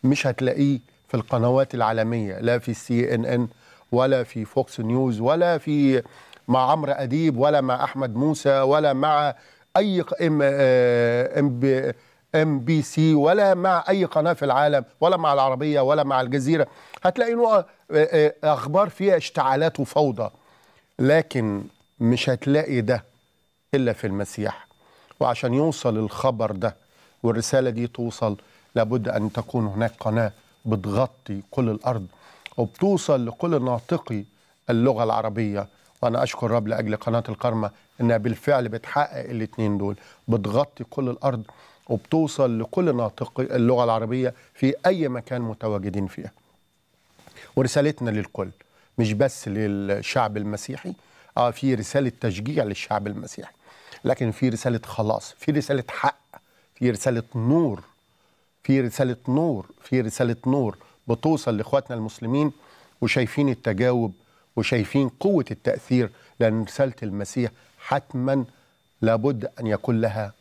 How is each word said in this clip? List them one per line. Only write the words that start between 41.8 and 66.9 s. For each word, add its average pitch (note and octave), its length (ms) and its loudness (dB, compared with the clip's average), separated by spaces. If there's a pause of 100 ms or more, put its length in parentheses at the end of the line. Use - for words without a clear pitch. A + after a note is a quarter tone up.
وبتوصل C3 680 0
لكل D3 360 0
ناطقي A#2+ 480 -4
اللغة B2 400 2
العربية A#2+ 500 0 (200)
في C3+ 200 0 (120)
أي F3 220 2
مكان B2 340 -6
متواجدين G#2 680 -4
فيها. - 240 -12 (1200)
ورسالتنا C3+ 540 0
للكل، G2+ 400 -6 (480)
مش A2 160 0
بس C3 340 -2
للشعب G#2 880 -2
المسيحي، G#2+ 560 -10 (440)
آه، A#2+ 140 2
في C3+ 240 -2
رسالة B2 360 -2 (100)
تشجيع A#2 420 -2
للشعب G#2 440 -4
المسيحي، G2 460 -12 (520)
لكن B2 260 -2
في B2+ 180 0
رسالة A#2 360 -4
خلاص، - 520 -4
في - 140 -4
رسالة C#3+ 380 -2
حق، - 280 -2 (580)
في B2 160 0
رسالة A#2 320 -2 (120)
نور، B2 480 0 (800)
في C3+ 180 4
رسالة B2 340 -2 (120)
نور، C#3+ 380 -2 (180)
في B2+ 180 0
رسالة A#2 340 -2 (120)
نور B2+ 300 0 (300)
بتوصل A#2+ 500 -2
لإخواتنا B2+ 380 -2
المسلمين، A#2+ 560 -4 (500)
وشايفين C3 480 0
التجاوب A2+ 640 0 (420)
وشايفين B2 540 0
قوة F#3 420 0
التأثير، A#2+ 580 -2 (300)
لأن A2 240 2
رسالة C3+ 300 -2 (100)